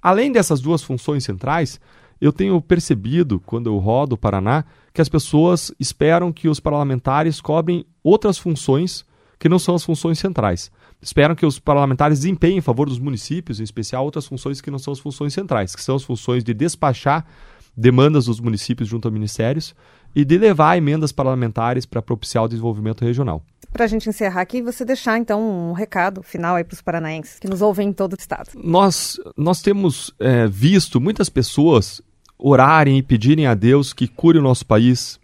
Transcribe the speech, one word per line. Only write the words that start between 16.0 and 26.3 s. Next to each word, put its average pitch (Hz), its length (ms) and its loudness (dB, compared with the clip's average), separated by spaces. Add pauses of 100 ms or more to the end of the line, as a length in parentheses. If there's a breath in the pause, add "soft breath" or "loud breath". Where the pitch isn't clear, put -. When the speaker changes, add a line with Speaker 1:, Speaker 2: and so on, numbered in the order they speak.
Speaker 1:
funções 123 400 -4
de 117 100 -4
despachar 147 720 -2 (520 soft breath)
demandas 131 480 4
dos 117 160 -4
municípios 117 480 -4
junto 113 180 -6
a 110 60 -4
ministérios 113 640 -4 (360 soft breath)
e 147 120 2
de 147 120 4
levar 180 400 4
emendas 151 360 0
parlamentares 123 720 -2
pra 113 160 -6
propiciar 117 400 -4
o 113 60 0
desenvolvimento 113 560 -4
regional. 117 400 -2 (280)
Speaker 2:
Pra 240 140 0
gente 220 220 -4
encerrar 196 320 -4
aqui, 185 200 -4
você 240 240 -8
deixar, 233 340 -2
então, 208 520 -4
um - 20 -6
recado 190 480 -4
final 175 360 -4